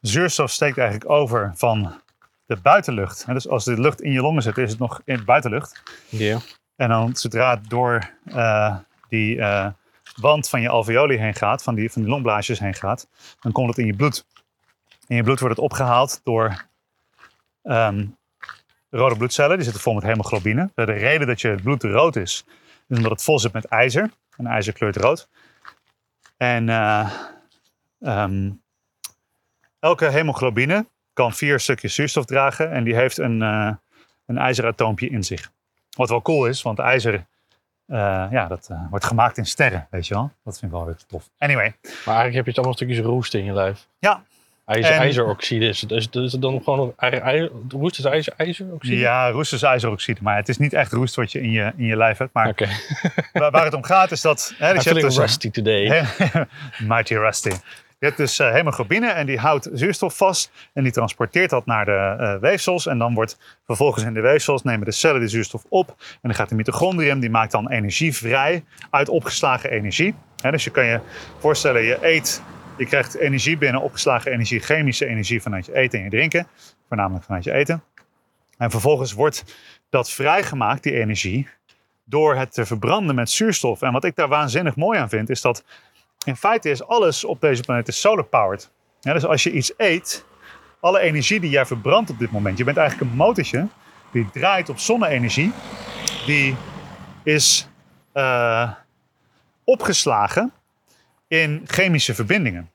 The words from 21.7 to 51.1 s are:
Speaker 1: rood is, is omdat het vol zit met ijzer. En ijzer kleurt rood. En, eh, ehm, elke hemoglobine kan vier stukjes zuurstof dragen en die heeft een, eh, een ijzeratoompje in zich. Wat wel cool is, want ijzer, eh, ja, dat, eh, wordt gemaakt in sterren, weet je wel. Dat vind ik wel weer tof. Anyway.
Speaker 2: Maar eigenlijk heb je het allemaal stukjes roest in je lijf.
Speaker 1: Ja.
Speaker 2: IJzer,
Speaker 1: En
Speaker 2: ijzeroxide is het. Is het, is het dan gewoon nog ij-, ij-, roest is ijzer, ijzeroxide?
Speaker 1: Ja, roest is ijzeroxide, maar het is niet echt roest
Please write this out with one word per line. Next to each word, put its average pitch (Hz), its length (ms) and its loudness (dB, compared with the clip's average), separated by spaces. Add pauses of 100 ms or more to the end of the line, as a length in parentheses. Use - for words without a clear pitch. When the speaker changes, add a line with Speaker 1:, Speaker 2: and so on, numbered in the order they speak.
Speaker 1:
rood 127 340 2
is, - 280 -6 (440)
is 127 80 -2
omdat 113 140 2
het 110 120 -6
vol 151 160 2
zit 110 140 -2
met 113 120 -6
ijzer. 131 460 2 (260)
En 120 100 -8
ijzer 110 260 -2
kleurt 104 240 -2
rood. 127 320 0 (1080)
En, 120 320 2
eh, 107 420 2 (880)
ehm, 98 500 -2 (1300)
elke 165 280 2
hemoglobine 139 800 0 (260)
kan 120 200 0
vier 143 280 0
stukjes - 340 -4
zuurstof 147 300 -2
dragen 135 480 0
en 127 120 0
die 117 100 0
heeft 127 240 2
een, 117 240 0
eh, 107 280 0 (560)
een 120 120 -4
ijzeratoompje 117 680 0
in 117 160 -4
zich. - 260 -8 (400)
Wat 127 180 0
wel 117 140 0
cool 147 240 2
is, 131 160 -2
want 110 160 -4
ijzer, 117 480 0 (600)
eh, 101 440 -2
ja, 113 180 0
dat, 87 220 -10
eh, 82 100 -8 (100)
wordt 98 140 -4
gemaakt 117 340 2
in 120 80 -4
sterren, 98 440 0
weet 90 160 -6
je - 80 -6
wel. 127 180 -4 (120)
Dat 104 140 -12
vind 90 140 -8
ik 87 60 -6
wel 85 80 -6
weer 85 100 -8 (100)
tof. - 320 -14
Anyway. 123 440 0
Speaker 2:
Maar - 100 -18 (240)
eigenlijk 120 180 2
heb 127 100 0
je 127 60 -4
het 117 60 -2
allemaal 127 200 0
stukjes 123 220 -2
roest 117 360 -2
in 98 100 -2
je 101 80 -4
lijf. 98 340 -2 (120)
Speaker 1:
Ja. 196 240 2 (420)
Speaker 2:
IJzer, 113 280 4
Speaker 1:
En 156 60 6
Speaker 2:
ijzeroxide 117 720 2
is 101 120 -4
het. 110 100 -8
Is 113 140 0
het, 113 120 -10
is 123 160 -4
het 131 100 -4
dan 131 200 -2
gewoon 139 160 0
nog 127 180 -2
ij-, 127 240 0
ij-, 151 300 0 (180)
roest 143 300 -4
is 135 60 -6
ijzer, 147 320 0
ijzeroxide? 165 600 -4
Speaker 1:
Ja, 123 340 2
roest 143 220 -2
is 127 100 -4
ijzeroxide, 117 600 2
maar 104 140 0
het 104 120 -2
is 123 100 -2
niet 147 140 2
echt 135 200 0
roest 123 220 0